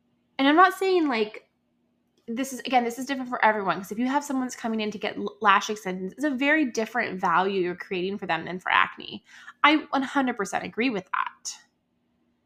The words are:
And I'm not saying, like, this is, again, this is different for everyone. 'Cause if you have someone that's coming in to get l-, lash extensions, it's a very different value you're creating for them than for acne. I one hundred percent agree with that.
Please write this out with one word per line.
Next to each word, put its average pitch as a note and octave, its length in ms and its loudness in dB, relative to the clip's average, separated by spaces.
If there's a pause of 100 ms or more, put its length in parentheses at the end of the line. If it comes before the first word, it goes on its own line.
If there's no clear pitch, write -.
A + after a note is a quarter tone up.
(380)
And C4+ 100 4
I'm D4 80 6
not F#4 180 8
saying, F4+ 340 2
like, A3 360 -2 (800)
this B3+ 260 -4
is, B3 80 -10
again, B3 240 2
this A#3 140 -4
is C4 80 -8
different C4 220 -6
for B3 160 0
everyone. G3+ 320 2
'Cause F#3+ 160 -10
if G#3 60 -4
you B3 80 0
have C#4+ 180 0
someone C4 220 -4
that's A#3+ 100 -10
coming A3+ 240 -4
in G#3 100 -2
to G3+ 80 -10
get - 200 -4
l-, G3+ 220 -6
lash G#3 280 4
extensions, F#3+ 460 -6
it's C4 100 -4
a D4+ 60 0
very C#4+ 340 2
different A3 560 -4
value F#3+ 400 2
you're F3+ 140 0
creating F#3+ 440 -4
for F#3+ 80 -8
them E3 200 -2
than F3+ 120 -8
for - 140 -2
acne. - 520 0 (380)
I D4 140 6 (140)
one C#4 120 0
hundred B3+ 340 0
percent - 280 -4
agree A#3 260 -2
with G3 220 -4
that. - 460 -6 (880)